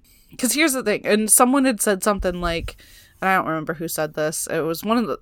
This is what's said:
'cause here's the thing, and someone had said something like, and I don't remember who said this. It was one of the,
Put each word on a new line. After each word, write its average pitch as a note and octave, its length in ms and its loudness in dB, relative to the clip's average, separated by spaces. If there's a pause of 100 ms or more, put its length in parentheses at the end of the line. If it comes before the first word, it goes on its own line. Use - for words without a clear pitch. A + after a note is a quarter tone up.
(360)
'cause A3+ 160 0
here's C#4+ 220 2
the C4 80 -2
thing, G#3 240 -2
and G#3+ 240 2
someone C4 340 6
had B3+ 160 0
said F#3+ 240 0
something F#3 380 -2
like, E3+ 340 -4 (460)
and F#3 80 0
I F#3+ 60 4
don't F3+ 100 0
remember D#3 260 -4
who D#3+ 160 -8
said D#3 240 -4
this. D#3 380 -4
It D#3+ 100 -2
was D#3+ 240 -4
one A3 140 2
of A3+ 80 0
the, C3+ 160 -6